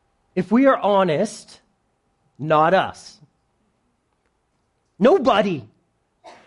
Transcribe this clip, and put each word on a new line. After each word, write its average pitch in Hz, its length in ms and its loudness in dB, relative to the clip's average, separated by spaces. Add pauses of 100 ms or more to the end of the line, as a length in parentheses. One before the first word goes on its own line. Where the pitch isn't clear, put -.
(360)
If 180 160 -4
we 254 140 4
are 262 120 2
honest, 190 800 -2 (800)
not 156 340 0
us. 143 480 -4 (1800)
Nobody. 208 640 0 (840)